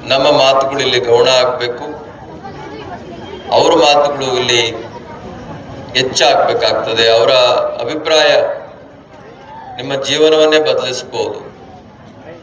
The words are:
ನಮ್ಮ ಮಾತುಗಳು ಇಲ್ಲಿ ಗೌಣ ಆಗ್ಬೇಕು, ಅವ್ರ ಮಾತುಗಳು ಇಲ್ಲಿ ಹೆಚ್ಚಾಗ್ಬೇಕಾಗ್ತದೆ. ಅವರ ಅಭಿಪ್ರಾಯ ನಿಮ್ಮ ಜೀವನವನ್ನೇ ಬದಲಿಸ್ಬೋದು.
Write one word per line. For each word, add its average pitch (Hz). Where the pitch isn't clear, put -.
ನಮ್ಮ 143
ಮಾತುಗಳು 135
ಇಲ್ಲಿ 123
ಗೌಣ 120
ಆಗ್ಬೇಕು, 123
ಅವ್ರ -
ಮಾತುಗಳು 135
ಇಲ್ಲಿ 120
ಹೆಚ್ಚಾಗ್ಬೇಕಾಗ್ತದೆ. 117
ಅವರ 135
ಅಭಿಪ್ರಾಯ 156
ನಿಮ್ಮ 135
ಜೀವನವನ್ನೇ 156
ಬದಲಿಸ್ಬೋದು. 117